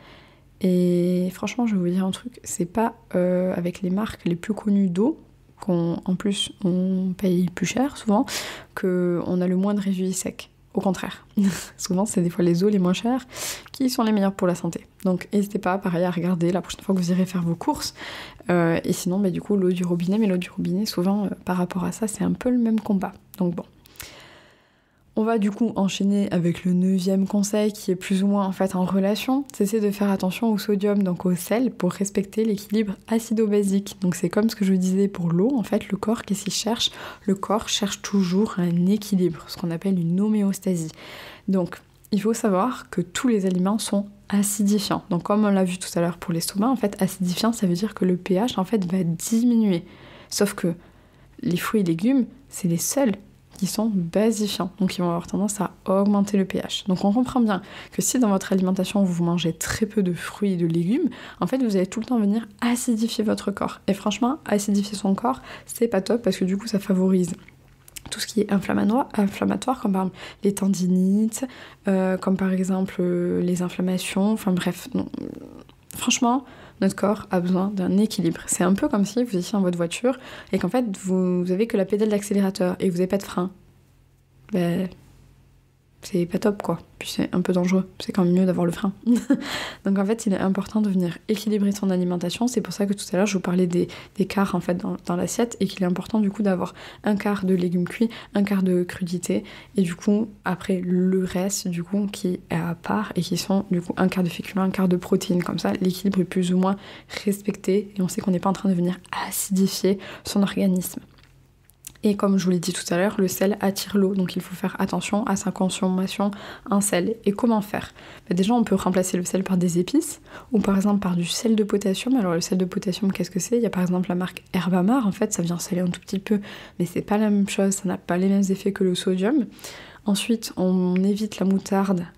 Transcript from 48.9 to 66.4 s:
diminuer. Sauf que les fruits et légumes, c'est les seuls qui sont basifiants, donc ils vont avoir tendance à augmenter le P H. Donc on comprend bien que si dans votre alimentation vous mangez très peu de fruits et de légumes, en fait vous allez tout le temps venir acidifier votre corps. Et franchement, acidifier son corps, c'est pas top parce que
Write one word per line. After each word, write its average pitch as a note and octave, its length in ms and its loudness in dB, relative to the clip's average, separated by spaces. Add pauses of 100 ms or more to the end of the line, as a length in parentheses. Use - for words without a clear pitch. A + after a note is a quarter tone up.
diminuer. A3 800 2 (460)
Sauf G3+ 240 0
que E3+ 220 -2 (680)
les F3 160 0
fruits G#3+ 240 0
et - 20 2
légumes, G#3 440 2 (220)
c'est - 180 -4
les E3+ 100 2
seuls A#3+ 360 0 (440)
qui G3 80 -2
sont G#3+ 260 -2
basifiants, G3 800 0 (100)
donc F#3 160 0
ils F#3 60 -2
vont F3 60 2
avoir E3+ 180 -2
tendance G3 360 -2
à F3 100 -2 (140)
augmenter G3+ 520 2
le F#3+ 80 2
P - 140 -4
H. - 260 -6
Donc F#3 180 0
on G3+ 80 4
comprend B3+ 280 2
bien G#3+ 240 2 (280)
que - 120 -2
si - 160 0
dans A3+ 100 4
votre F#3+ 240 0
alimentation F#3 500 2
vous F3 200 2
mangez E3+ 280 2
très - 360 -2
peu G3+ 160 0
de F3+ 100 0
fruits G3 400 -2
et F3+ 40 -2
de E3+ 100 2
légumes, F3+ 420 2 (320)
en F3 60 0
fait C4 100 0
vous A3+ 180 2
allez F#3 120 2
tout G3+ 120 -6
le A3+ 60 -4
temps B3 140 0
venir G#3+ 280 2 (140)
acidifier A#3 600 0
votre G#3 260 -2
corps. - 380 -4
Et G3 80 2
franchement, A#3+ 500 0
acidifier G3+ 500 0
son G3 200 2
corps, B3+ 260 0 (240)
c'est - 220 0
pas F#3+ 140 0
top A3+ 200 0
parce F#3+ 160 0
que F#3+ 80 0